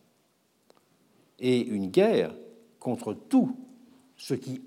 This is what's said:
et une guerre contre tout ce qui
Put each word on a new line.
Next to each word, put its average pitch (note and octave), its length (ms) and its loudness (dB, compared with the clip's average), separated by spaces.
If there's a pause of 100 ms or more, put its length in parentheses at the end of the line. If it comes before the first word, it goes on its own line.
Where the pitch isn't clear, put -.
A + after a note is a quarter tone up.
(1400)
et B2+ 220 2
une G2 280 -2
guerre C3+ 460 2 (460)
contre A2 320 -6
tout - 440 2 (600)
ce - 180 -6
qui B2+ 320 -8